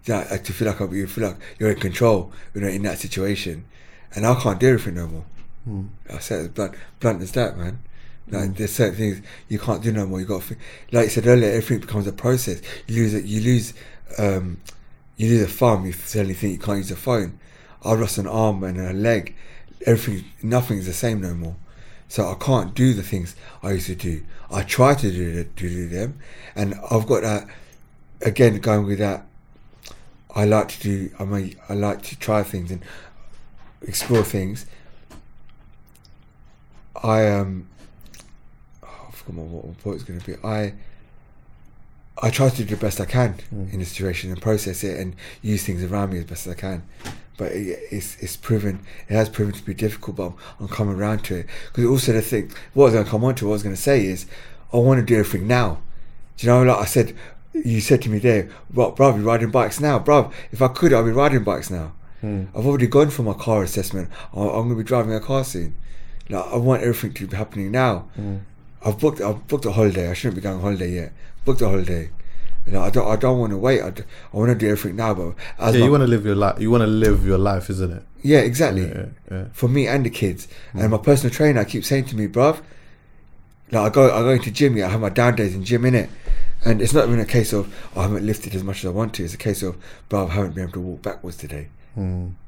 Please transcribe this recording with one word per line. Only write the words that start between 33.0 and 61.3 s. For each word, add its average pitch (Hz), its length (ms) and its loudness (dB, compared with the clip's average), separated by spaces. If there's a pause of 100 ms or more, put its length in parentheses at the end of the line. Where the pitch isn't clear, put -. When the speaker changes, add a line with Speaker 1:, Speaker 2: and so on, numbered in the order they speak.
Speaker 1:
explore - 420 0
things. 98 420 -6 (2500)
I, 110 260 4
um, 95 380 -2 (1160)
oh, - 40 -20 (200)
I - 40 -18
forgot - 240 -16
my, 82 80 -10
what 82 240 -12
my 85 60 -14
point 98 220 -8
was - 80 -12
gonna 87 180 -12
be. - 220 -12
I, 107 300 -4 (1500)
I 117 100 2
try 131 180 4
to 123 80 -2
do 117 60 -4
the 101 180 -4
best 104 180 -2
I 95 60 -4
can 117 300 0 (180)
Speaker 2:
Mm. 98 200 -8
Speaker 1:
in 92 60 -6
the 90 60 -6
situation 92 460 -6
and 87 100 -10
process 104 420 -2
it 95 160 -6
and 92 160 -8 (260)
use 104 220 -2
things 90 200 -4
around 98 280 -2
me 87 80 -4
as 82 60 -8
best 87 220 -12
as 90 60 -8
I - 60 -10
can. 92 240 -8 (540)
But 98 140 -6
it, 92 280 -6 (120)
it's, - 280 -8
it's - 160 -10
proven, 101 440 -2 (280)
it 104 60 -2
has 110 160 2
proven 104 240 -2
to - 100 -14
be 98 120 -8
difficult, 107 420 -4
but 95 100 -6
I'm, 90 60 -10 (280)
I'm 98 60 -8
coming 101 280 -2
around 104 300 -2
to 95 100 -6
it. 85 100 -8 (280)
'Cause 123 120 2
also 123 280 4
the 110 100 4
thing, 104 280 -4 (220)
what 135 120 8
I - 20 8
was 113 80 6
gonna 104 140 2
come 110 140 0
on 127 120 2
to, 110 100 -6
what 104 60 0
I - 20 0
was 104 100 -4
gonna 98 120 -4
say 127 300 2
is, 92 200 -6 (480)
I 123 40 2
wanna 123 260 6
do 110 160 4
everything 101 280 0
now. 117 320 2 (580)
Do 113 100 0
you 123 60 8
know, 127 100 8
like 127 160 6
I 104 60 0
said, 113 300 2 (380)
you 120 280 0
said 131 220 4
to 117 60 -2
me 107 100 0
there, 107 300 2 (240)
"What, 117 220 2
bruv, 135 200 6
you're 104 100 -2
riding 113 260 2
bikes 117 280 0
now?" 147 200 2
Bruv, 147 320 4 (200)
if 113 100 -2
I 131 60 6
could, 143 260 4
I'd 113 120 4
be 113 60 2
riding 131 320 4